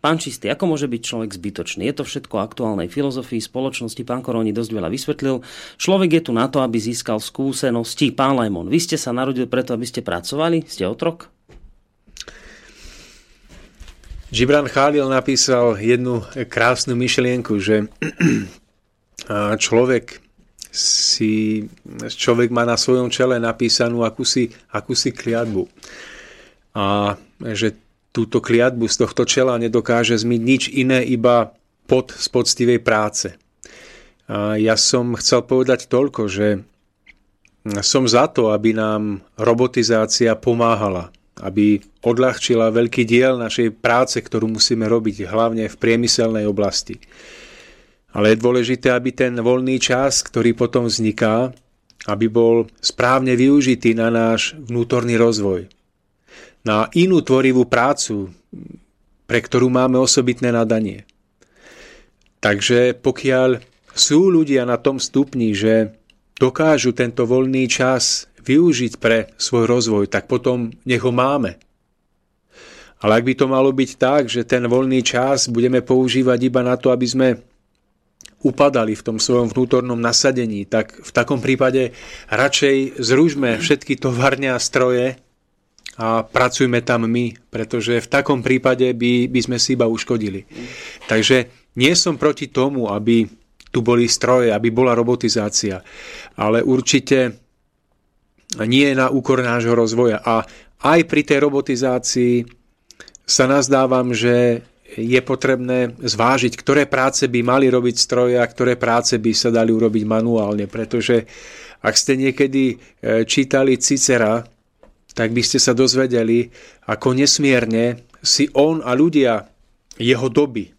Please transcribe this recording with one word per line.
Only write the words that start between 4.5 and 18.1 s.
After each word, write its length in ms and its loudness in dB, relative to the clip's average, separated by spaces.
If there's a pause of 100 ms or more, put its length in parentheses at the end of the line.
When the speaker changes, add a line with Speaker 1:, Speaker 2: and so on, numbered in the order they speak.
Speaker 1:
veľa 160 -4
vysvetlil. 560 -6 (320)
Človek 380 2
je 80 2
tu 80 -6
na 160 2
to, 160 0
aby 160 -2
získal 400 -6
skúsenosti. 960 -4
Pán 240 2
Lajmon, 320 -4
vy 80 2
ste 160 -4
sa 160 -6
narodil 400 -4
preto, 240 -4
aby 80 -8
ste 160 -8
pracovali? 640 -4
Ste 240 -8
otrok? 400 -10 (3000)
Speaker 2:
Gibran 360 2
Khalil 400 0
napísal 720 0
jednu 440 0 (240)
krásnu 480 0
myšlienku, 640 -2
že 280 0 (880)